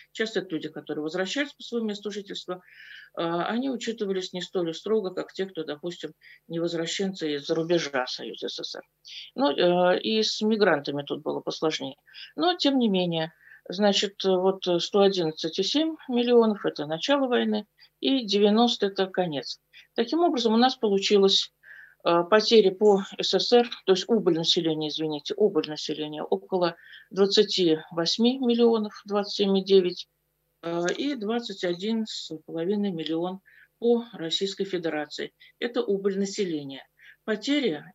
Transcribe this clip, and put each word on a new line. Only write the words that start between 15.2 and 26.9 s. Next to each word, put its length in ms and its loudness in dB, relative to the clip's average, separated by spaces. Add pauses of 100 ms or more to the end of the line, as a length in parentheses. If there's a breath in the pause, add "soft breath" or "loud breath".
и 40 0
семь 340 0 (120)
миллионов — 560 4
это 220 -4
начало 420 0
войны, 380 0 (340 soft breath)
и 240 0
девяносто — 640 4
это 180 -2
конец. 540 -4 (340 loud breath)
Таким 260 0
образом, 340 2
у 20 4
нас 180 4
получилось, 800 2 (520 loud breath)
э, 260 4
потери 400 6
по 340 4 (160)
С 180 0
С 100 -2
С 40 2
Р, 160 6 (180)
то 60 6
есть 160 2
убыль 260 2
населения, 540 0
извините, 480 -6
убыль 320 2
населения 540 -8
около 540 -2 (340 loud breath)